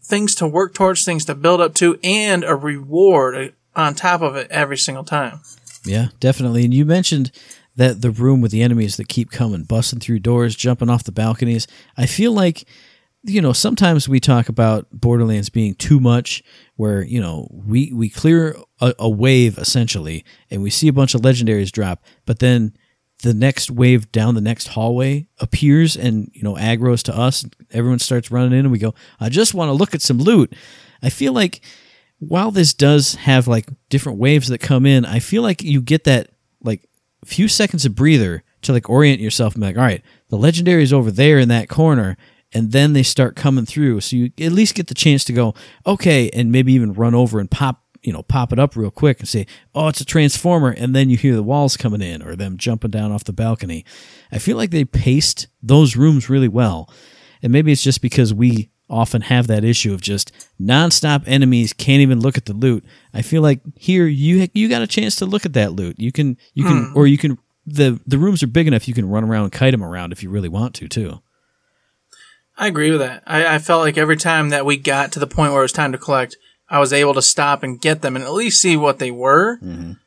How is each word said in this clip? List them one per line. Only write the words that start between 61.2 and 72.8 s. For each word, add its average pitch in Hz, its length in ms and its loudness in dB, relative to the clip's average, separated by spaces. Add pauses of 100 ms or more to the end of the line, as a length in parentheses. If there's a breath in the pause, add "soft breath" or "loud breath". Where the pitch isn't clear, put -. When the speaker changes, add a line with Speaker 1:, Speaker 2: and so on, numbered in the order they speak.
Speaker 2:
enemies, 127 460 2
can't 139 280 2
even 131 200 4
look 131 160 0
at 123 100 -6
the 104 60 -8
loot. 117 320 -2 (300 soft breath)
I 110 80 -4
feel 160 180 0
like 147 200 2 (160)
here 180 320 2
you, 165 440 2
you 214 160 0
got 233 140 0
a 220 40 -2
chance 208 300 -2
to 190 100 -4
look 196 200 -4
at 160 60 -6
that 107 220 0
loot. 90 260 -8
You 113 100 -4
can, 139 260 -2 (180 soft breath)
you 139 100 -2
can, 131 220 2
Speaker 1:
Hmm. 139 120 -6
Speaker 2:
or 143 80 8
you 143 100 6
can, 143 220 -2 (260)
the, 143 400 0
the 139 140 0
rooms 180 240 2
are 135 60 -2
big 156 180 2
enough 127 220 0
you 120 60 -6
can 110 140 -2
run 104 140 -2
around 110 220 -2
and 95 80 -6
kite 131 200 2
'em 107 120 -2
around 87 260 -10
if 87 140 -14
you 92 60 -10
really 98 180 -4
want 104 260 -6
to, 82 140 -14
too. 90 320 -8 (1400 soft breath)
Speaker 1:
I 208 80 -4
agree 156 240 0